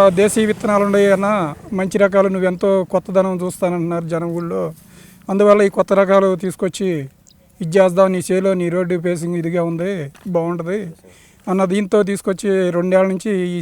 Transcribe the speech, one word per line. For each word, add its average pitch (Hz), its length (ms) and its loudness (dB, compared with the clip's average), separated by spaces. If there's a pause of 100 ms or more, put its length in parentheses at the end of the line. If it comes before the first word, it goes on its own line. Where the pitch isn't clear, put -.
(200)
దేశీ 214 260 2
విత్తనాలు 208 380 0
ఉన్నాయి 202 280 4
అన్న, 196 160 0 (500)
మంచి 190 200 -4
రకాలు, 196 360 4
నువ్వెంతో 185 560 0
కొత్తదనం 185 520 0
చూస్తానంటున్నారు 170 720 -4
జనం 170 240 -4
ఊళ్ళో, 170 360 -6 (580)
అందువల్ల 202 320 6
ఈ 196 160 2
కొత్త 190 140 0
రకాలు 196 360 4 (140)
తీసుకొచ్చి 190 460 -4 (720)
ఇది 160 180 -6
చేద్దాం, 190 340 4
నీ 180 80 -2 (120)
చేలో 190 180 2 (100)
నీ 175 140 -2
రోడ్డు 180 320 -2
ఫేసింగ్ 175 340 -4
ఇదిగా 170 300 -2
ఉంది, 165 400 -6 (240)
బాగుంటుంది 170 440 -4 (680)
అన్న 190 160 0
దీంతో 202 460 0
తీసుకొచ్చి 190 640 -2
రెండేళ్ల 185 360 2
నుంచి 208 200 -4 (240)
ఈ - 60 -4